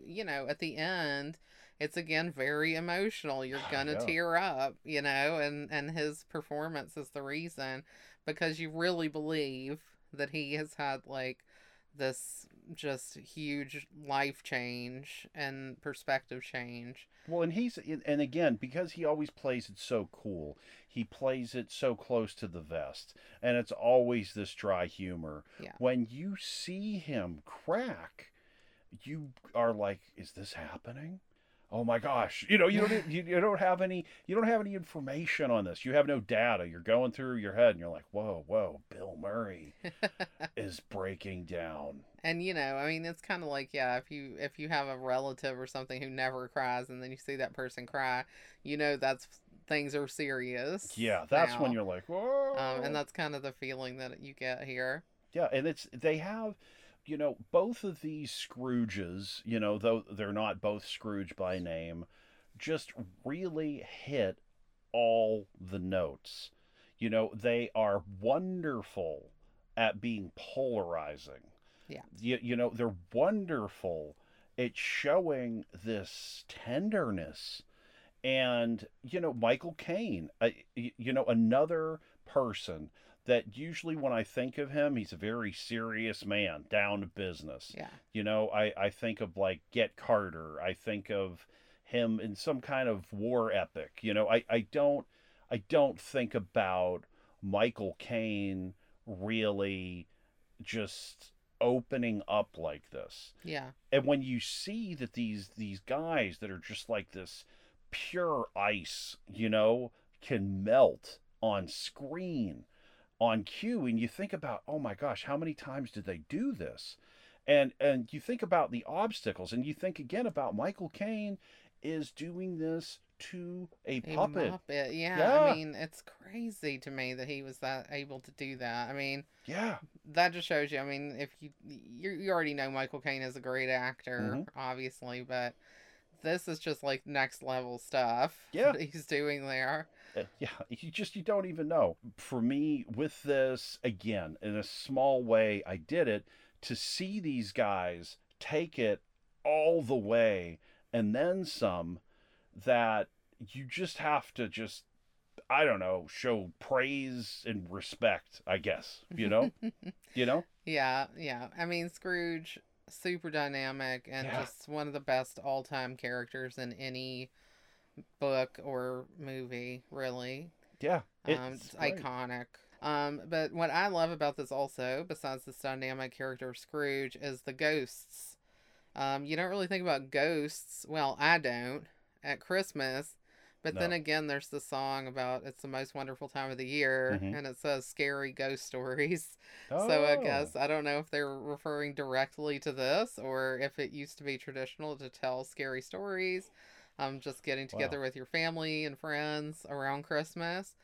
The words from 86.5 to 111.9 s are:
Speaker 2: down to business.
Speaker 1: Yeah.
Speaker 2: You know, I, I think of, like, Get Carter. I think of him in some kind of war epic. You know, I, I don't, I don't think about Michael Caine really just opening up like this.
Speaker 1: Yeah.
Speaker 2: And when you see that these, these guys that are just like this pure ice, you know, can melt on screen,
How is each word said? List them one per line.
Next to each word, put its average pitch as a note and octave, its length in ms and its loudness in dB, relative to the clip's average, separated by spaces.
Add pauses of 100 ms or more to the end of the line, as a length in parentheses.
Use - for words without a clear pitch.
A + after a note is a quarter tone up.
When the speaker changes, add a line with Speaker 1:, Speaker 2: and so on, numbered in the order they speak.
Speaker 2:
down G2+ 300 4
to G2 60 -4
business. D#2 720 -8
Speaker 1:
Yeah. - 120 -10 (240)
Speaker 2:
You A2 100 -2
know, G#2+ 280 4
I, G#2+ 260 4
I G2+ 140 2
think A2+ 300 -4
of, F2+ 160 -6
like, F#2+ 240 2 (120)
Get A2+ 240 2
Carter. D#2+ 680 0
I F#2 120 0
think G#2 360 -6
of F#2+ 360 -2 (380)
him A2+ 360 2
in G#2 160 -6
some C#3 240 -2
kind C3 280 0
of G2 240 0
war A2+ 400 2
epic. F2 500 -2
You G#2+ 120 2
know, G#2+ 140 4
I, A#2 220 6
I A#2 200 2
don't, C#3+ 360 4 (440)
I A#2 180 0
don't C#3 300 6
think B2 360 -2
about F#2 680 2 (380)
Michael G2+ 560 2
Caine G2+ 760 -2 (320)
really G2 1000 0 (560)
just - 680 -8 (280)
opening A#2+ 680 2
up G2+ 280 2
like D2+ 340 -6
this. - 420 -12 (120)
Speaker 1:
Yeah. C#3+ 260 -6 (220)
Speaker 2:
And C#3 120 8
when C#3 180 4
you B2+ 180 -2
see G3+ 540 -6
that B2+ 200 -6
these, G#2+ 420 -4
these G2+ 240 -6
guys C#3 600 0
that G#2+ 100 -8
are F#2+ 80 -8
just - 300 -10
like G#2 240 -2
this - 320 -12 (460)
pure E3 560 0 (100)
ice, G2+ 600 -2 (160)
you A2 160 2
know, A2+ 420 6 (300)
can G2 440 0
melt A2 540 6 (220)
on G2+ 280 2
screen, C#3 960 -4 (540)